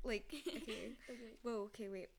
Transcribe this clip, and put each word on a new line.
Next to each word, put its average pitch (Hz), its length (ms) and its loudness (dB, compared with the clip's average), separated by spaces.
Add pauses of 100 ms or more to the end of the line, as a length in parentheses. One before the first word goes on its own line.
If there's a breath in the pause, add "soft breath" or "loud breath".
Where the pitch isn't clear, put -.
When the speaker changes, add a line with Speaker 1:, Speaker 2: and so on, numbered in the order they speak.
Speaker 1:
Like, 214 220 4 (220)
okay. 220 440 0 (180)
Speaker 2:
Okay. 240 220 -6 (120)
Speaker 1:
Whoa, 214 260 2
okay, 208 180 -2
wait. 190 320 -2